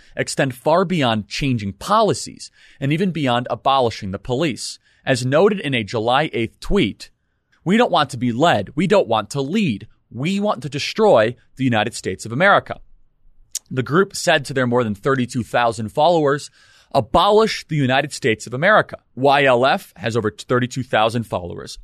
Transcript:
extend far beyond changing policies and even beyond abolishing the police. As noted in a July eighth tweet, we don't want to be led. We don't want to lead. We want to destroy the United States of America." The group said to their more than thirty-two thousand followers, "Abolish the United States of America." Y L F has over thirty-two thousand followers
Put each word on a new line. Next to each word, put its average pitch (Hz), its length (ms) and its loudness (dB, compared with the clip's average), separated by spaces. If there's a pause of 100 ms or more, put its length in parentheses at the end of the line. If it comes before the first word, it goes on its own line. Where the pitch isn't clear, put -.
(160)
extend - 380 -4
far 170 320 0
beyond 127 420 -2
changing 110 460 -4
policies - 760 -2 (300)
and 139 100 -2
even 180 200 0
beyond 123 400 0
abolishing 123 600 0
the 98 80 -8
police. 131 600 -6 (260)
As 131 180 0
noted 180 380 2
in 139 140 -4
a 117 100 -2
July 120 480 0
eighth 113 260 -4
tweet, - 520 -2 (540)
we 185 120 2
don't 240 160 2
want 151 180 2
to 139 60 -12
be 120 160 -2
led. 120 420 2
We 180 120 0
don't 196 200 4
want 107 260 0
to 139 100 -4
lead. 143 440 -2 (240)
We 160 300 -4
want 202 220 -2
to 147 80 -10
destroy 131 680 2 (200)
the 127 80 -4
United 117 280 0
States - 320 -8
of 107 80 -12
America." 170 480 2 (880)
The 127 120 -4
group 170 340 0
said 156 300 0
to 139 80 -10
their 127 120 0
more 120 160 2
than 107 120 -2
thirty-two 127 480 -2
thousand 117 480 -2
followers, 151 600 2 (440)
"Abolish 202 760 2
the 160 80 -4
United 139 380 0
States 110 320 -2
of 113 80 -10
America." 175 420 0 (180)
Y 139 300 4
L 127 220 4
F 170 300 -2
has 117 200 -6
over 107 140 0
thirty-two 123 520 -2
thousand 113 420 0
followers 92 600 -10